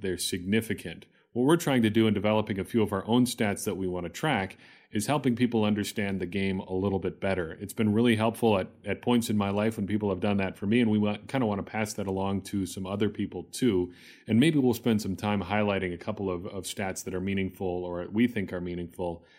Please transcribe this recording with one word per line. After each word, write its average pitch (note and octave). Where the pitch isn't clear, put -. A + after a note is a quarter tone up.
they're F#2
significant. G2
What A#2+
we're D#3
trying C3+
to A2
do A2+
in G#2
developing G#2+
a F#2
few A2+
of G2
our F#2+
own B2
stats G#2+
that G2
we F#2+
want F2+
to E2+
track G2+
is G#2
helping B2
people A2+
understand G2+
the F2+
game F#2+
a F#2
little F#2+
bit E2+
better. F2+
It's G2+
been G#2+
really A#2
helpful A2
at, F#2
at G2
points A#2+
in G#2
my G2+
life G#2+
when G2+
people G2+
have F#2+
done G#2
that F#2+
for G2+
me, A#2
and A2
we G#2+
wa-, G#2
kinda C3+
wanna G2+
pass G#2+
that G2+
along F#2+
to G2
some F#2+
other G2+
people F#2+
too. F#2
And A2
maybe D3+
we'll B2+
spend A2+
some F#2+
time G#2
highlighting G2
a -
couple G2+
of, F2
of G2
stats F#2+
that -
are F#2
meaningful F#2+
or F2
we A2+
think G#2+
are F2+
meaningful, F2